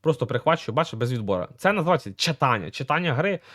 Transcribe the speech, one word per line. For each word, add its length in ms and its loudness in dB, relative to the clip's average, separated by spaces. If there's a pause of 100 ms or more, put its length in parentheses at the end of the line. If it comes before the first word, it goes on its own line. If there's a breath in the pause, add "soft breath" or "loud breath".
Просто 260 0
перехвачую, 500 0
бачиш, 180 0
без 180 -2
відбору. 340 -2 (100)
Це 160 2
називається 400 0
читання, 580 0
читання 440 -2
гри 260 0 (140 loud breath)